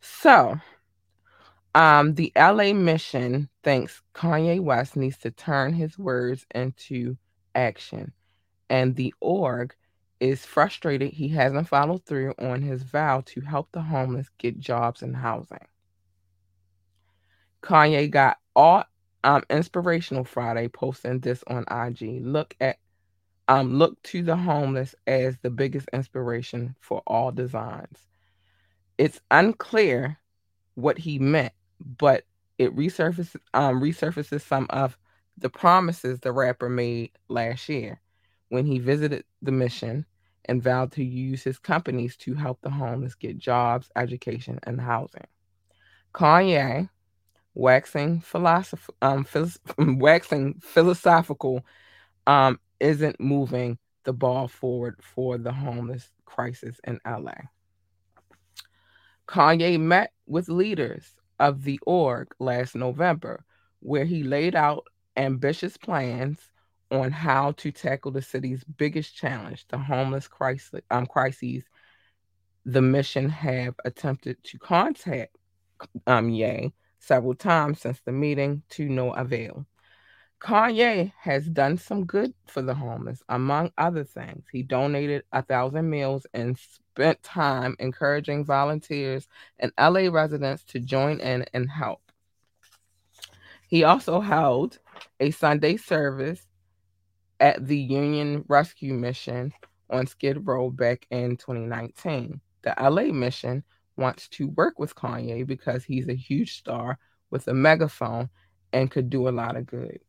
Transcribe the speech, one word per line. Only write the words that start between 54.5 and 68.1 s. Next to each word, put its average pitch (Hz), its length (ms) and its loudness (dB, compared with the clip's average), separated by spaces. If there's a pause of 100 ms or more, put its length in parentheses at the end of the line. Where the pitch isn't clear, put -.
for 127 360 -6
the 117 140 -6
homeless 123 580 -8 (140)
crisis 123 600 -10
in 120 200 -8
L 107 240 -10
A. - 200 -18 (1800)
Kanye 165 520 4
met 165 340 4 (140)
with 160 220 -4
leaders 175 680 -4 (240)
of 139 260 2
the 139 220 -4
org 139 520 0
last 127 360 -4
November, 143 720 -2 (360)
where 139 240 -2
he 165 180 -2
laid 143 320 0
out 151 320 2 (300)
ambitious 135 600 -2
plans 135 640 -4 (520)
on 135 200 0
how 143 420 0
to 151 180 -8
tackle 135 400 -6